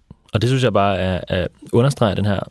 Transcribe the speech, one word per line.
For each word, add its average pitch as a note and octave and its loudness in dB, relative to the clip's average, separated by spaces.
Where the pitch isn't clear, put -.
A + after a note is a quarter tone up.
Og G#2+ 0
det A#2 0
synes C3 0
jeg A2+ 0
bare G2+ 2
er, F#2 -2
er F2+ -2
understreger A#2 2
den G2 -2
her G2+ -2